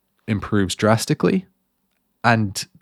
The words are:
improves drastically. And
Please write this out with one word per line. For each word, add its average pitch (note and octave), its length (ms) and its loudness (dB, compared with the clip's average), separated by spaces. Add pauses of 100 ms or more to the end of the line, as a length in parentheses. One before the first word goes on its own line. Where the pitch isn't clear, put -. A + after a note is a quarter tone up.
(280)
improves G2 480 -2
drastically. D#3 680 0 (760)
And A2 420 0 (180)